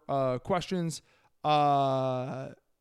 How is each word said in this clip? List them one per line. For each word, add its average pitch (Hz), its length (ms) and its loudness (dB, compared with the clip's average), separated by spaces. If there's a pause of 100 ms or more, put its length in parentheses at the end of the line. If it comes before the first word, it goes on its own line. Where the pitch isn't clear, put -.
uh, 131 300 0
questions. 170 640 -2 (420)
Uh, 135 1040 2 (320)